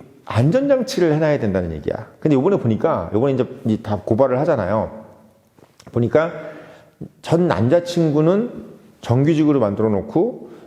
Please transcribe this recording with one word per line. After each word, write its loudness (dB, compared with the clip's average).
안전장치를 2
해놔야 2
된다는 -2
얘기야. -8
근데 2
요번에 2
보니까, -2
요번에 2
이제, 0
이제 0
다 -4
고발을 2
하잖아요. -2
보니까 0
전 2
남자친구는 2
정규직으로 2
만들어 0
놓고 -2